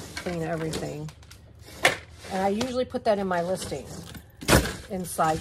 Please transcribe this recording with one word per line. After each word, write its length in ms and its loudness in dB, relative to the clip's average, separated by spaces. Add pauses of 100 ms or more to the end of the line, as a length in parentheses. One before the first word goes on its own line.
(160)
clean 260 -2
everything. 680 -2 (1200)
And 100 2
I 60 4
usually 360 0
put 200 -6
that 140 6
in 80 0
my 160 2
listing. 440 -4 (1040)
Inside 500 2